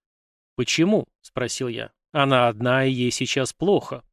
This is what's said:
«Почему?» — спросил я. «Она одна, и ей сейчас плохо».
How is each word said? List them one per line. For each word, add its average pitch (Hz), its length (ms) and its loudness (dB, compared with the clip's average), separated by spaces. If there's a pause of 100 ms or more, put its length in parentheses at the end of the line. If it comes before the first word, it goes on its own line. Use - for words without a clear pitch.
(560)
«Почему?» — 160 520 0 (140)
спросил - 460 -6
я. 113 240 -8 (220)
«Она 135 340 4
одна, 123 380 0
и 135 60 2
ей 123 200 0
сейчас 127 400 -2
плохо». 160 600 -2